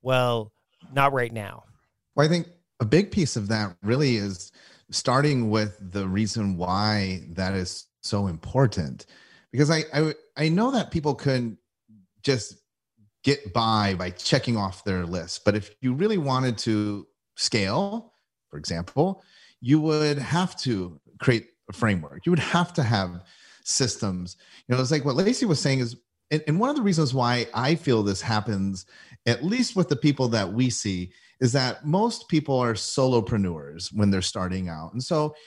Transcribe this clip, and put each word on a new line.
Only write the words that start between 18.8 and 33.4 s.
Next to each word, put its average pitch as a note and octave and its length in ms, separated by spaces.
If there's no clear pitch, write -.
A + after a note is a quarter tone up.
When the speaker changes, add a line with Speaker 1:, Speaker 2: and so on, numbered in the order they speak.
Speaker 2:
you C#3+ 200
would D3+ 380
have D3+ 340
to F2+ 340
create A#2 280
a - 20
framework. F#2 540
You E3+ 60
would D#3+ 240
have E3+ 180
to D#3+ 80
have G#2 280
systems. F#2+ 720
You B2+ 100
know, B2+ 80
it's B2+ 80
like D3+ 140
what C3+ 120
Lacey A3+ 300
was D#3+ 140
saying C3+ 200
is, A#2+ 160
and, D3+ 160
and D#3 140
one B3+ 100
of D4+ 60
the C4 140
reasons D3+ 240
why A#2+ 400
I C3+ 200
feel B2 280
this G2+ 200
happens, G2 640
at A#2+ 180
least A#3 320
with F#3 120
the C#3 180
people C3+ 220
that G2+ 240
we B2 180
see, F#2 420
is B2 140
that C3 320
most G3+ 440
people C#3+ 300
are A#2+ 140
solopreneurs G2 1200